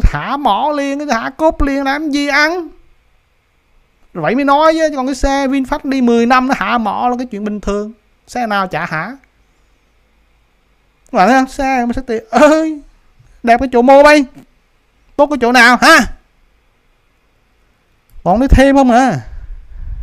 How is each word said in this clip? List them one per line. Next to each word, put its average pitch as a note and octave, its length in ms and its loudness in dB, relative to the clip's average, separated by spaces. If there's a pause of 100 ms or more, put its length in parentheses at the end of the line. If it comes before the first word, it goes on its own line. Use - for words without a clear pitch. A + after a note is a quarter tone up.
thả F#3+ 360 0
mỏ C4 400 -2
liền, C#4 220 -4
cái D4 80 -10
thả B3 220 -4
cốp D#4+ 320 -2
liền, C#4 220 -2
làm C#4+ 280 -4
gì C#4+ 160 -2
ăn? D#4 400 -2 (1500)
Rồi F3+ 80 -10
vậy E3 140 -2
mới C#4 100 -2
nói D4+ 280 2
chứ, D#4 220 -2
còn B3+ 100 -6
cái C#4 100 -4
xe C#4 320 -2
VinFast C#4 360 -4
đi C4+ 180 -4
mười A#3 240 2
năm B3+ 220 0
nó C#4 100 0
hạ G#3+ 200 -4
mỏ G#3+ 320 -4
là B3 80 -4
cái B3+ 80 -8
chuyện G#3 200 -10
bình G#3 140 -8
thường. G#3 320 -6 (360)
Xe B3 200 -8
nào G3 200 -2
chả E3 180 -6
hả? E3+ 320 -10 (1900)
Các B3+ 60 -4
bạn F#3 100 4
thấy C4 120 4
không? C4 100 -2
Xe C4+ 360 -4
Mercedes A#3+ 440 -6
ơi, D#4 520 2 (600)
đẹp A#3 160 2
cái C4 120 -4
chỗ A#3+ 100 2
mô C#4 220 6
bay. D4 220 6 (960)
Tốt C#4+ 80 4
cái D4 140 -4
chỗ A#3 100 0
nào B3 300 4
hả? D4+ 180 6 (2250)
Còn F#3 160 0
nói C4+ 80 0
thêm C4+ 280 6
không C4 160 4
hả? A#3 280 2 (840)